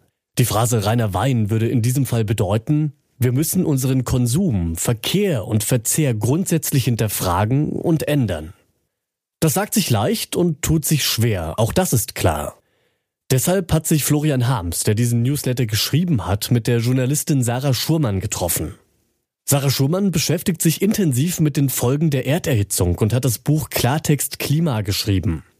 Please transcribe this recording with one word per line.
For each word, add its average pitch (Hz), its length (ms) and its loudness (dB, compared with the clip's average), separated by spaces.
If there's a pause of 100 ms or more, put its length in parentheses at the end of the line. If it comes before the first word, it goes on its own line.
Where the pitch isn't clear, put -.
(400)
Die 123 60 4
Phrase 110 420 0
reiner 113 260 0
Wein 110 380 0
würde 113 180 2
in 120 140 2
diesem 127 240 0
Fall 113 180 0
bedeuten, 117 680 0 (260)
wir 123 120 2
müssen 160 320 0
unseren 131 420 0
Konsum, 120 680 0
Verkehr 139 720 -2
und 107 180 -2
Verzehr 131 520 0
grundsätzlich 143 680 0
hinterfragen 107 880 0
und - 340 0
ändern. 95 460 -2 (840)
Das 156 140 2
sagt 202 220 -2
sich 180 160 0
leicht 131 440 0
und 175 280 0
tut 160 200 0
sich 151 220 0
schwer, 98 540 -2
auch 110 140 0
das 185 200 2
ist - 220 -2
klar. 78 420 -2 (720)
Deshalb 175 420 0
hat 156 140 2
sich 156 180 0
Florian 143 440 2
Harms, 90 360 -2
der 107 120 2
diesen 117 260 2
Newsletter 127 460 -2
geschrieben 127 580 0
hat, 98 240 -2
mit 120 160 2
der 120 140 2
Journalistin 131 640 0
Sarah 123 320 0
Schurmann 135 440 0
getroffen. - 540 -4 (760)
Sarah 139 220 2
Schurmann 175 400 0
beschäftigt 160 500 -2
sich 160 220 0
intensiv 175 580 0
mit 147 160 2
den 139 100 2
Folgen 147 420 0
der 143 160 -2
Erderhitzung 101 720 0
und 107 120 2
hat 123 140 0
das 120 140 0
Buch 147 300 0
Klartext 147 720 0
Klima 143 420 0
geschrieben. 92 640 -2 (160)